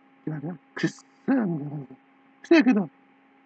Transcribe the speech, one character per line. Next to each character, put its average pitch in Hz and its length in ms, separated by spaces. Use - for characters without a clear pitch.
や 156 120
い 139 80
や、 175 100
く - 120
っ - 40
せ - 140
え、 240 40
み 277 40
た 240 60
い 208 40
な - 0
感 165 120
じ 139 60
で。 131 100
せ 339 120
や 302 60
け 247 100
ど、 196 160